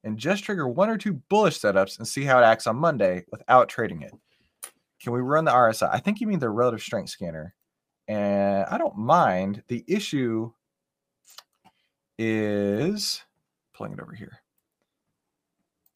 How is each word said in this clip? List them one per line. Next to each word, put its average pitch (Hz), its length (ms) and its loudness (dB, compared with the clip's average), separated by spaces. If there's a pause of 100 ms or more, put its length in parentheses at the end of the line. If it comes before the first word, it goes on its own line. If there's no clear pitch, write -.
and 107 140 -8
just 180 280 -4
trigger 175 220 -4
one 160 220 0
or 226 80 -2
two 202 160 -4 (160)
bullish 202 320 2
setups 98 380 2
and 113 100 -10
see 139 160 -6
how 131 140 6
it 120 80 8
acts 113 200 4
on 113 100 -2
Monday 104 540 0
without 123 380 4
trading 90 320 -6
it?" - 140 -18 (840)
Can 117 120 -6
we 123 80 0
run 147 240 2
the 143 80 2
R 120 160 8
S 113 120 -2
I? - 120 0
I - 80 0
think 208 200 -2
you 233 60 -4
mean 190 140 0
the 120 100 -2
relative 117 320 0
strength - 280 -6
scanner. 80 440 -12 (540)
And 101 560 0
I - 140 -4
don't 320 180 -4
mind. 104 720 0
The 117 180 -6
issue 123 640 -4 (1700)
is, 110 1040 -2 (520)
pulling 104 180 -12
it 98 80 -14
over - 120 -18
here. - 280 -20 (1500)